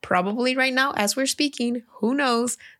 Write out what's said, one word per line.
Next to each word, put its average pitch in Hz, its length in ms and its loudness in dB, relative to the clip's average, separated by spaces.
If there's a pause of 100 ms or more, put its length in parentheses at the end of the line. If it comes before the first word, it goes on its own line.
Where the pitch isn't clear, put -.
probably 214 540 0
right 262 180 2
now 262 240 2
as 208 180 0
we're 269 120 0
speaking, 247 560 -2 (160)
who 233 160 0
knows, 247 420 0 (220)